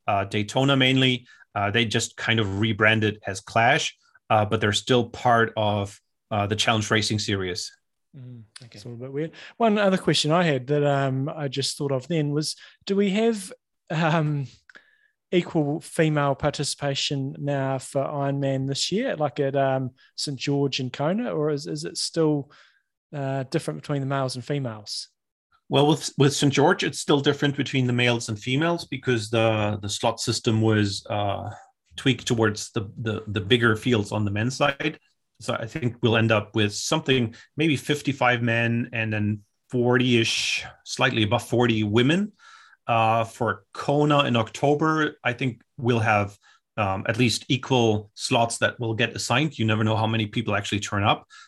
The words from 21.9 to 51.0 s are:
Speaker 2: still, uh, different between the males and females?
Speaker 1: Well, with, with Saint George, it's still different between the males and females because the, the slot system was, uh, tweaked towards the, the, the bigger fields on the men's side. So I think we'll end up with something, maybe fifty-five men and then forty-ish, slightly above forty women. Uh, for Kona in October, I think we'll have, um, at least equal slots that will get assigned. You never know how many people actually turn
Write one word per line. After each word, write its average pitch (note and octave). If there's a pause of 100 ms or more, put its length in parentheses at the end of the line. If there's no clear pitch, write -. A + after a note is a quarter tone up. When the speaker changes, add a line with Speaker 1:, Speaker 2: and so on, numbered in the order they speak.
Speaker 2:
still, D3+ (640)
uh, C3+
different D3+
between C#3+
the C3+
males C3+
and B2
females? A#2 (600)
Speaker 1:
Well, C#3+
with, D#3
with C#3
Saint C#3+
George, D#3+
it's E2+
still D3
different C#3+
between C3
the B2
males A#2+
and G#2+
females D#3+
because B2
the, G#2+
the G2+
slot -
system A2
was, G#2
uh, G2+ (460)
tweaked -
towards A2
the, G#2
the, A2
the G#2+
bigger A2+
fields A2
on G#2+
the G2
men's A2+
side. D3 (420)
So -
I A2+
think A#2
we'll A#2
end A2+
up G#2
with G#2
something, C3 (220)
maybe D3+
fifty-five C3
men A#2
and A2
then G#2 (280)
forty-ish, B2 (200)
slightly A#2+
above A2+
forty A#2
women. C3+ (540)
Uh, A2+
for - (100)
Kona D3
in B2
October, D3+
I B2
think B2 (160)
we'll A#2+
have, G#2 (400)
um, G2+
at A2
least A#2+
equal A#2
slots A#2
that -
will A2+
get A2+
assigned. C#3
You A2
never A2
know A2
how A2
many A2
people G#2
actually G2+
turn G2+